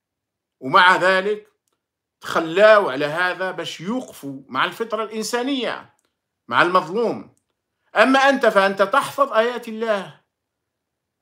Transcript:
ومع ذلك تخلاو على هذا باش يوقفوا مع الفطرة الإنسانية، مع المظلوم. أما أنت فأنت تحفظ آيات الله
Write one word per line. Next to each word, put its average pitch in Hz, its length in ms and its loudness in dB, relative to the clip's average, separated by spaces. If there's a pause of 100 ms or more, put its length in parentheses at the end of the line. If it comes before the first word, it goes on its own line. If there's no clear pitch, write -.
(600)
ومع 180 360 4
ذلك 190 560 0 (680)
تخلاو 185 720 4
على 139 140 -4
هذا 175 460 -4
باش 165 300 -12
يوقفوا 156 680 -10
مع 131 160 -2
الفطرة 180 400 -6
الإنسانية، 220 880 -6 (540)
مع 123 140 2
المظلوم. 175 760 -2 (600)
أما 254 220 4
أنت 269 280 2
فأنت 196 360 2
تحفظ 269 500 0
آيات 233 360 -2
الله 220 520 -6 (1000)